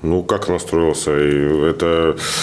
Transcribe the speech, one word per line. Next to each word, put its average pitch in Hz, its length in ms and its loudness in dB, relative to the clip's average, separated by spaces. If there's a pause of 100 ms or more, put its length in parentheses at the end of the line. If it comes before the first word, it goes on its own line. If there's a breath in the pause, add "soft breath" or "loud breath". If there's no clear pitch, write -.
Ну, 87 220 0
как - 240 -2
настроился? 82 720 0
И 73 520 2
это, 82 440 0 (280 loud breath)